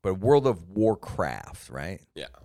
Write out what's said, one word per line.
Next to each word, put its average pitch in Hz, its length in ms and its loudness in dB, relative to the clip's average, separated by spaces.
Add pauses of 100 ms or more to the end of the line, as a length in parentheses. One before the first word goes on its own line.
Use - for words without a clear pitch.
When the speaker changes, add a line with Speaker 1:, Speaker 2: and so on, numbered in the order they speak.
Speaker 1:
But 95 200 -2
World 135 260 6
of 87 240 0
Warcraft, 95 1000 -2
right? 76 300 -10 (140)
Speaker 2:
Yeah. 67 120 -12 (180)